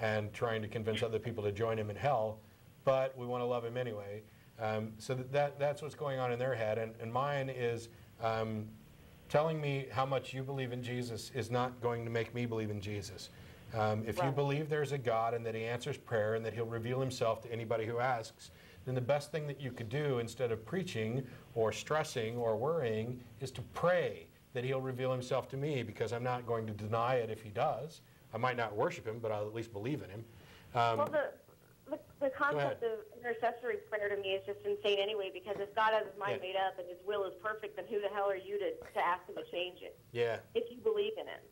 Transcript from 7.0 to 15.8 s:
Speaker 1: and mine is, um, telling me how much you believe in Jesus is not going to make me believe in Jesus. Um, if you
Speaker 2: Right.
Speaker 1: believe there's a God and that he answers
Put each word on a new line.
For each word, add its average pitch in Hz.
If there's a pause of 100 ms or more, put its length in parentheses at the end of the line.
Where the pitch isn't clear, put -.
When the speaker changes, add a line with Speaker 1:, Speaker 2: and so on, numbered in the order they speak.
Speaker 1:
and 113
mine 135
is, 120 (340)
um, 110 (640)
telling 156
me 139
how 131
much 131
you 131
believe 131
in 123
Jesus 117
is 117
not 123
going 117
to 117
make 113
me 120
believe 110
in 104
Jesus. 101 (480)
Um, 107
if 110
you 180
Speaker 2:
Right. 135
Speaker 1:
believe 143
there's 151
a 143
God 117
and 113
that 113
he 110
answers 123